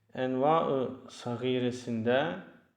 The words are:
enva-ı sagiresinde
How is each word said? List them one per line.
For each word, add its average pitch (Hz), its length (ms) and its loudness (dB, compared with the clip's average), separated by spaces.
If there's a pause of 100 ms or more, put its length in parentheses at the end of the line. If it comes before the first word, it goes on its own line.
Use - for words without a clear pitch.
(140)
enva-ı 131 960 2
sagiresinde 123 1300 0 (400)